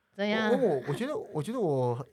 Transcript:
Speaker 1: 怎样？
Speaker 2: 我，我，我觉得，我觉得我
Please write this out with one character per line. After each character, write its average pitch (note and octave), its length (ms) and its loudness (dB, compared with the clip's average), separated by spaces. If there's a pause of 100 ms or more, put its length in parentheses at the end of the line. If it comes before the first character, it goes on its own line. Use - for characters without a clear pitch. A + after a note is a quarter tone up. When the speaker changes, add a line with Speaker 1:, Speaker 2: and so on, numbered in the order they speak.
(140)
Speaker 1:
怎 G3+ 140 -2
样？ A3 240 2
Speaker 2:
我， B3 40 4
我， E3+ 300 2
我 C#3+ 80 0
觉 A3+ 100 -4
得， C#4+ 120 -4
我 - 260 -6
觉 F3+ 100 -6
得 C4 60 -4
我 C3 540 0